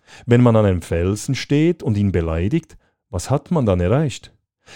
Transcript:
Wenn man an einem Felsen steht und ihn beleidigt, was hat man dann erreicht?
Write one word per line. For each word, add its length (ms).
Wenn 160
man 140
an 80
einem 180
Felsen 520
steht 480
und 140
ihn 160
beleidigt, 640
was 200
hat 200
man 160
dann 140
erreicht? 540